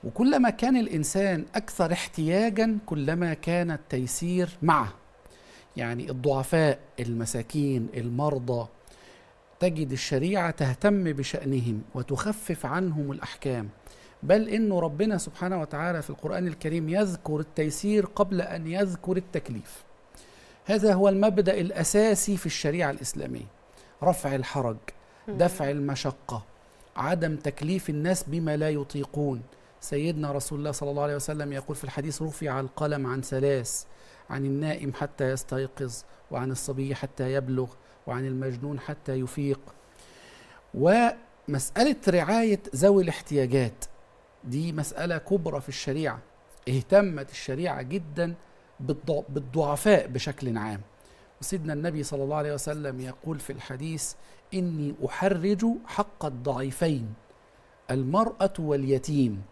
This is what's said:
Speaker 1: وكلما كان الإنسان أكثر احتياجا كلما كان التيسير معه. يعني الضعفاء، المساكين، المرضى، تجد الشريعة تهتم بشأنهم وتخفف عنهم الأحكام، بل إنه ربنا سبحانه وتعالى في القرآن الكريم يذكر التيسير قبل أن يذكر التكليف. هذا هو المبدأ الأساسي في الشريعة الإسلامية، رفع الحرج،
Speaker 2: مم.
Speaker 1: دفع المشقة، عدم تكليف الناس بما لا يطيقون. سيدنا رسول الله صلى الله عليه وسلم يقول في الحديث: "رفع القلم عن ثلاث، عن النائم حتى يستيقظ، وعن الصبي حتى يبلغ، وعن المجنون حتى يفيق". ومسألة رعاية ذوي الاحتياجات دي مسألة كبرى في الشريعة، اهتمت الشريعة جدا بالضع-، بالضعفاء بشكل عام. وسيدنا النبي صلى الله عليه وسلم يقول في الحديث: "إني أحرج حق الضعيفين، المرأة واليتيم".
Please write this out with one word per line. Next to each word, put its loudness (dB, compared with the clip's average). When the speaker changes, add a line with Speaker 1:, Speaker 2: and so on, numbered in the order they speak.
Speaker 1:
وكلما 4
كان 2
الإنسان 0
أكثر 0
احتياجا 2
كلما 0
كان 0
التيسير -2
معه. 4
يعني -4
الضعفاء، 2
المساكين، -2
المرضى، 0
تجد 0
الشريعة 0
تهتم 2
بشأنهم -2
وتخفف -4
عنهم -2
الأحكام، -6
بل 4
إنه 2
ربنا 0
سبحانه -4
وتعالى -2
في -8
القرآن -4
الكريم -2
يذكر 0
التيسير 0
قبل 0
أن -6
يذكر -2
التكليف. -8
هذا 4
هو 6
المبدأ 4
الأساسي 2
في -4
الشريعة 0
الإسلامية، -6
رفع 2
الحرج، -2
Speaker 2:
مم. -6
Speaker 1:
دفع 2
المشقة، -4
عدم 0
تكليف -2
الناس 0
بما 0
لا 2
يطيقون. -2
سيدنا -2
رسول -4
الله -2
صلى -4
الله 0
عليه 0
وسلم -4
يقول -6
في -10
الحديث: -2
"رفع -2
القلم 0
عن -2
ثلاث، 0
عن -4
النائم -2
حتى -2
يستيقظ، -4
وعن -2
الصبي -2
حتى -4
يبلغ، 0
وعن -4
المجنون -4
حتى -8
يفيق". -2
ومسألة 2
رعاية 4
ذوي 8
الاحتياجات 2
دي -2
مسألة -4
كبرى -2
في -10
الشريعة، -4
اهتمت 4
الشريعة -4
جدا -4
بالضع-، -2
بالضعفاء 4
بشكل -4
عام. -4
وسيدنا -4
النبي -2
صلى -4
الله -2
عليه 0
وسلم -4
يقول -8
في -12
الحديث: -6
"إني -2
أحرج 0
حق -4
الضعيفين، -2
المرأة 2
واليتيم". 2